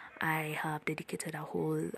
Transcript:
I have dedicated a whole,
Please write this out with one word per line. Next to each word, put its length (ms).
I 420
have 220
dedicated 500
a 40
whole, 600